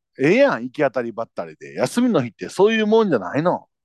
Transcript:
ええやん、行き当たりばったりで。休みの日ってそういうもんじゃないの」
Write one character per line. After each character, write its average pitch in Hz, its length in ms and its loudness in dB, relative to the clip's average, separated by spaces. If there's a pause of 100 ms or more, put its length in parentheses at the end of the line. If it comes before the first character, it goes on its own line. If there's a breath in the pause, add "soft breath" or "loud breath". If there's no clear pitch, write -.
(200)
え 147 140 2
え - 40 2
や 262 200 4
ん、 113 60 -8
行 127 100 -10
き 147 80 -4
当 139 100 2
た 127 100 -4
り 117 100 -6
ば 110 120 -8
っ - 100 -16
た 90 120 -10
り 80 100 -18
で。 - 200 -18
休 123 260 -2
み 247 80 2
の 170 120 2
日 120 80 -6
っ - 40 -20
て - 160 -12
そ 208 220 2
う - 20 0
い 220 80 0
う 214 60 0
も 226 160 4
ん 208 60 0
じ 147 60 0
ゃ 110 40 2
な 90 180 -8
い 147 60 -2
の」 170 240 -2 (180)